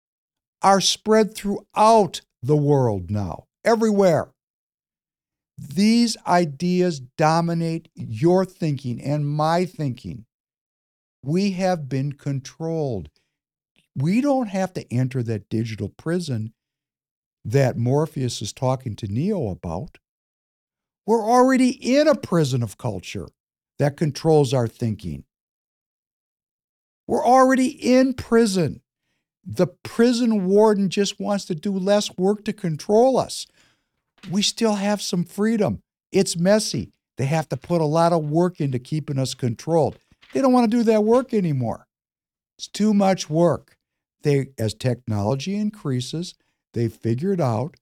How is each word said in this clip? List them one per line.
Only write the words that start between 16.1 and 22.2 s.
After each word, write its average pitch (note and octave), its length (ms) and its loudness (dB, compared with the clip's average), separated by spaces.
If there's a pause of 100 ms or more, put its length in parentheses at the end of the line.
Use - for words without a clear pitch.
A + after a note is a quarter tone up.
that B2+ 320 0
Morpheus C3 640 -2
is G#2+ 120 -10
talking B2+ 440 -4
to A2+ 100 -8
Neo C#3 420 -4
about. F2 500 -10 (1080)
We're G#3+ 180 0
already B3+ 460 4
in C#4+ 380 2
a C#4+ 60 4
prison C#3 480 0